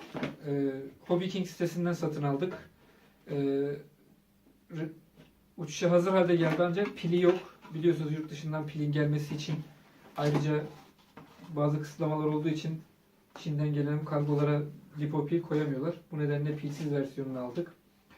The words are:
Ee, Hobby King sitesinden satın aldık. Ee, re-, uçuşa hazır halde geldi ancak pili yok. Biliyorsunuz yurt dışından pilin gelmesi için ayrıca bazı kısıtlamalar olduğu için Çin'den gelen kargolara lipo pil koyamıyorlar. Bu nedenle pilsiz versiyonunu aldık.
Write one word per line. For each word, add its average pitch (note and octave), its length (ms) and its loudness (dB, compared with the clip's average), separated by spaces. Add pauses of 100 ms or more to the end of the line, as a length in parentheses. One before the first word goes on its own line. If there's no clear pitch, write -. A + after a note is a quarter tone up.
(460)
Ee, C#3 240 0 (300)
Hobby F3+ 260 2
King F#3 200 -2
sitesinden F3 460 -2
satın D#3 300 -2
aldık. C#3+ 480 -2 (600)
Ee, D3+ 40 -4 (1400)
re-, D#3 220 -6 (640)
uçuşa E3+ 340 0
hazır F3 200 6
halde F3 260 6
geldi D#3+ 260 4
ancak F3+ 340 0
pili F3 260 2
yok. - 360 4 (160)
Biliyorsunuz D#3 380 2
yurt D#3 180 -6
dışından D3+ 360 -4
pilin D3 260 -2
gelmesi D3 420 0
için D3+ 200 -4 (600)
ayrıca D3+ 480 2 (920)
bazı D3 260 2
kısıtlamalar D#3 420 -2
olduğu D3+ 240 0
için D#3+ 320 -2 (580)
Çin'den D3+ 360 0
gelen D3 300 0
kargolara D3 580 2 (360)
lipo D3 280 0
pil E3+ 160 0
koyamıyorlar. D3+ 520 0 (180)
Bu D#3 60 -4
nedenle D3 380 0
pilsiz D3 360 -4
versiyonunu C3+ 460 -2
aldık. B2 340 -6 (460)